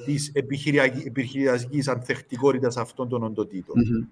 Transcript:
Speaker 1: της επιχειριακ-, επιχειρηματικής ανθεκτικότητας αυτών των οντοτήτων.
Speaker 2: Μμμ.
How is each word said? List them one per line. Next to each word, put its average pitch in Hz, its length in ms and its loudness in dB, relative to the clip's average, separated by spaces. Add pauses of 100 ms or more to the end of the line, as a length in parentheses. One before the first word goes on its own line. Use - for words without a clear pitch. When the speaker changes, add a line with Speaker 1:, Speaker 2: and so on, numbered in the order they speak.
Speaker 1:
της 143 280 -2
επιχειριακ-, 139 720 2
επιχειρηματικής 131 840 0
ανθεκτικότητας 123 880 0
αυτών 120 320 -6
των 120 140 -2
οντοτήτων. 104 520 -4
Speaker 2:
Μμμ. 117 360 4